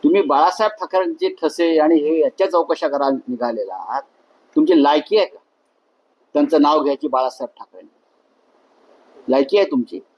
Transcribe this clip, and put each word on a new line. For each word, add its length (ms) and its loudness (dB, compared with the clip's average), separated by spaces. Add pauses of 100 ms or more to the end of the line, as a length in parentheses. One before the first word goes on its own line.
तुम्ही 180 2
बाळासाहेब 500 0
ठाकरेंचे 560 -4
ठसे 500 -2
आणि 160 4
हे 260 0
याच्या 300 0
चौकशा 380 0
करायला 280 -2 (120)
निघालेला 460 -6
आहात, 280 -10 (540)
तुमची 260 4
लायकी 340 2
आहे 100 2
का 120 -20 (920)
त्यांचं 300 2
नाव 200 2
घ्यायची 260 -4
बाळासाहेब 500 -4
ठाकरे? 280 -20 (1400)
लायकी 300 0
आहे 120 2
तुमची? 300 -4 (180)